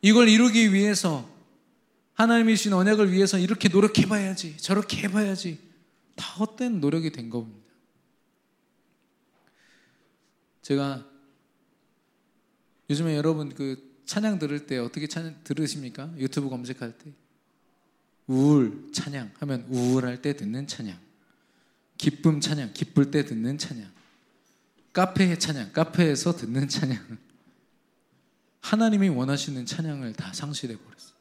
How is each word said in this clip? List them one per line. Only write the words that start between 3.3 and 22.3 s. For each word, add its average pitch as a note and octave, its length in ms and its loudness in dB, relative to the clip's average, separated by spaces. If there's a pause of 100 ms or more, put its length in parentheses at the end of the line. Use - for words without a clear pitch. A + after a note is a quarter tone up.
이렇게 F#3 320 2
노력해봐야지, G3 880 2
저렇게 - 460 -2
해봐야지, F#3+ 560 -2 (560)
다 - 180 -12
헛된 A3 480 -4
노력이 D#3 300 -2
된 A#2 180 -12
겁니다. A2+ 400 -10 (3000)
제가 C#3 420 -4 (1900)
요즘에 D#3 260 -2
여러분 D3+ 400 -2
그 C3+ 500 -10
찬양 G#3 320 -2
들을 D3 300 -6
때 C3 100 -4
어떻게 B2 300 -6
찬양 D#3+ 360 -10
들으십니까? D3 760 -6
유튜브 C3+ 320 -4
검색할 B2 480 -10
때 D3+ 140 -20 (1160)
우울 C3 680 2
찬양 C3+ 460 -8
하면 C3 300 -6
우울할 B2+ 520 0
때 C#3+ 140 -2
듣는 B2+ 320 -8
찬양, F#2+ 320 -12 (1000)
기쁨 D3 420 0